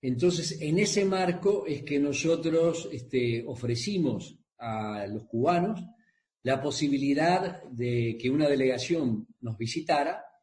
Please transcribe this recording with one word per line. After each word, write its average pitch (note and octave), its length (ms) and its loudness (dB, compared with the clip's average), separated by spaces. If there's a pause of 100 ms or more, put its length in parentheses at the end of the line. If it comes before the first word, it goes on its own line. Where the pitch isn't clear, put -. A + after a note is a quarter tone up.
Entonces, D#3 600 0
en D#3 160 2
ese G#3 260 2
marco F#3 600 2
es D3 160 -4
que C#3+ 160 0
nosotros, D#3+ 920 0
este, A#2+ 560 -2
ofrecimos A#2+ 920 -2 (180)
a A2 500 -6
los G#2+ 180 -8
cubanos F3 600 0 (580)
la C3+ 200 0
posibilidad D3 1000 2
de A#2+ 540 0
que B2+ 120 0
una D3 180 4
delegación C3 760 2 (140)
nos A2+ 180 -6
visitara D3 680 -2 (180)